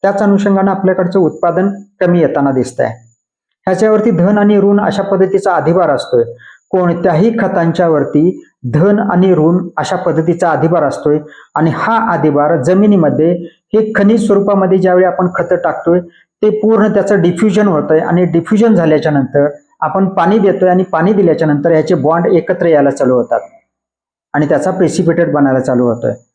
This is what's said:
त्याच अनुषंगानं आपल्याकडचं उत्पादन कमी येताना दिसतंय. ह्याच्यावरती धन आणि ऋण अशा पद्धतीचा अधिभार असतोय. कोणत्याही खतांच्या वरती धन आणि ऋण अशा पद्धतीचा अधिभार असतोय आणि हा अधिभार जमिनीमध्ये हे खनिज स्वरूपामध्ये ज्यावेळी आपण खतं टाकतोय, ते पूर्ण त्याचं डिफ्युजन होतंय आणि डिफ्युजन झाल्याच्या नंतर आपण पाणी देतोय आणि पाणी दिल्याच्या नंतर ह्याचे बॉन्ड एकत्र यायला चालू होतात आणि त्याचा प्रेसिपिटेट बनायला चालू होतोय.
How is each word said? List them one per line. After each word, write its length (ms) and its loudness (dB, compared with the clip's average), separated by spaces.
त्याच 200 -2
अनुषंगानं 500 0
आपल्याकडचं 480 -2
उत्पादन 500 -2
कमी 220 2
येताना 300 0
दिसतंय. 360 -4
ह्याच्यावरती 460 0
धन 260 2
आणि 200 2
ऋण 220 2
अशा 240 -2
पद्धतीचा 500 0
अधिभार 360 0
असतोय. 340 0
कोणत्याही 680 0
खतांच्या 500 0
वरती 540 0
धन 260 2
आणि 340 2
ऋण 340 0
अशा 180 -4
पद्धतीचा 560 -2
अधिभार 320 0
असतोय 360 -2
आणि 200 0
हा 360 -2
अधिभार 500 0
जमिनीमध्ये 720 2
हे 520 -4
खनिज 300 2
स्वरूपामध्ये 520 0
ज्यावेळी 280 2
आपण 300 0
खतं 200 -2
टाकतोय, 440 -2
ते 380 -4
पूर्ण 380 0
त्याचं 340 0
डिफ्युजन 460 0
होतंय 320 0
आणि 260 0
डिफ्युजन 500 2
झाल्याच्या 360 2
नंतर 360 0
आपण 300 -2
पाणी 300 0
देतोय 300 2
आणि 140 2
पाणी 300 0
दिल्याच्या 340 0
नंतर 240 0
ह्याचे 240 2
बॉन्ड 320 0
एकत्र 380 0
यायला 240 2
चालू 260 0
होतात 240 -2
आणि 160 -2
त्याचा 220 0
प्रेसिपिटेट 600 -2
बनायला 280 0
चालू 240 0
होतोय. 300 -2